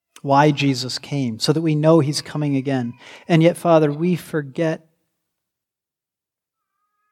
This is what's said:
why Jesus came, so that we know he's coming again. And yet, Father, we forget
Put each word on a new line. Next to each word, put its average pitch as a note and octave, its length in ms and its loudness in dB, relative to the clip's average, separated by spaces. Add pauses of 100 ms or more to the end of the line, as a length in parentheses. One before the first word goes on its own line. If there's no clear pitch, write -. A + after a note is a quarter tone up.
(220)
why C#3+ 280 4
Jesus C3 480 -4
came, B2 400 -6
so - 140 0
that D#3 80 -4
we D#3+ 160 -2
know D#3 240 4
he's C#3 220 -2
coming D3 340 -4
again. B2+ 380 -4 (340)
And D#3+ 140 4
yet, E3 140 4
Father, D#3 360 2
we E3 240 -2
forget D#3 720 -8 (2250)